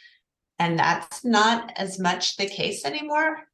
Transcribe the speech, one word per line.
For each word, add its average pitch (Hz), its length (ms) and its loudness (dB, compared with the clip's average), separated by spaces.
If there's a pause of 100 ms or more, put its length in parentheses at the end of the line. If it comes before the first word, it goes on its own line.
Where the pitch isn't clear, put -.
(580)
And 170 200 2
that's 165 460 0
not 233 520 4
as 185 220 -6
much - 380 0
the 196 100 -2
case - 380 -4
anymore. 302 560 -2 (140)